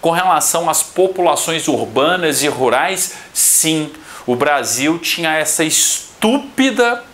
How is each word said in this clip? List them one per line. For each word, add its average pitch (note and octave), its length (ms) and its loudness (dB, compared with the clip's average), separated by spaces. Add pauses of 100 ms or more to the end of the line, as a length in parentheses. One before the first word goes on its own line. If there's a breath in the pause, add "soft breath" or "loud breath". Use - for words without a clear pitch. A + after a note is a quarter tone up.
com E3 100 0
relação E3+ 580 2
às D#3 140 0
populações E3+ 840 0
urbanas C3+ 720 0
e D3 60 0
rurais? C#3 640 0 (200 loud breath)
Sim, D#3 560 0 (360 loud breath)
o B2 80 2
Brasil C#3 640 0
tinha E3 380 -2
essa D#3 260 -2
estúpida A#3+ 1500 0